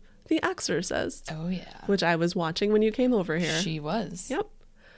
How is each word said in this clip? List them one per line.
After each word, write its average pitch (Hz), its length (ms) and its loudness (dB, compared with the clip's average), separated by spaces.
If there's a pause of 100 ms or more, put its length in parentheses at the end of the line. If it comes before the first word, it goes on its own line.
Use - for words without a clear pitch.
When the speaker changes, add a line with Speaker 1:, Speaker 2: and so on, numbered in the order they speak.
(280)
Speaker 1:
The 320 140 2
Exorcist. - 880 -2
Speaker 2:
Oh, 160 160 -6
yeah. - 380 -8
Speaker 1:
Which 196 160 2
I 170 140 4
was 175 200 2
watching 175 360 2
when 214 100 6
you 220 100 4
came 254 220 2
over 175 240 0
here. 160 220 0
Speaker 2:
She 160 200 -2
was. 175 500 -4
Speaker 1:
Yep. 330 160 -2 (520)